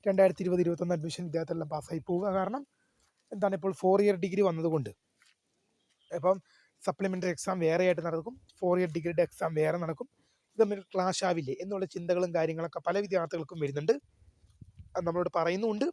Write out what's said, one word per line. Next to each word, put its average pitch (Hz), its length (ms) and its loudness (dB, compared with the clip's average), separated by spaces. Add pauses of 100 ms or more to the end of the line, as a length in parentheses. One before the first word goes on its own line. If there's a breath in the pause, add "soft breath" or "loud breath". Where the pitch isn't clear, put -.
രണ്ടായിരത്തി 190 360 4
ഇരുപത് 180 160 2
ഇരുപത്തൊന്ന് 175 340 0
അഡ്മിഷൻ 165 300 -6
വിദ്യാർത്ഥികളെല്ലാം 165 460 -4
പാസ്സായി 151 380 -6
പോവുക. 185 240 0
കാരണം 190 360 -2 (640)
എന്താണ് 196 240 0
ഇപ്പോൾ 190 160 -2
ഫോർ 190 300 4
ഇയർ 208 140 4
ഡിഗ്രി 185 260 -2
വന്നതുകൊണ്ട് 160 480 2 (1200)
ഇപ്പം 175 300 2 (440 soft breath)
സപ്ലിമെന്ററി 185 440 -2
എക്സാം 185 300 -4
വേറെയായിട്ട് 170 460 2
നടക്കും, 170 360 -6 (180)
ഫോർ 180 200 2
ഇയർ 185 80 2
ഡിഗ്രിയുടെ 165 340 -2
എക്സാം 165 320 0
വേറെ 156 240 2
നടക്കും, 170 320 -6 (440)
ഇത് - 60 -14
തമ്മിൽ 202 220 2 (140)
ക്ലാഷ് 185 280 0
ആവില്ലേ 165 380 0
എന്നുള്ള 190 240 -4
ചിന്തകളും 175 480 -2
കാര്യങ്ങളൊക്കെ 160 460 -2
പല 175 200 0
വിദ്യാർത്ഥികൾക്കും 170 600 -4
വരുന്നുണ്ട്, 147 340 0 (1000)
അത് 175 120 0
നമ്മളോട് 170 280 0
പറയുന്നുമുണ്ട്. 208 580 0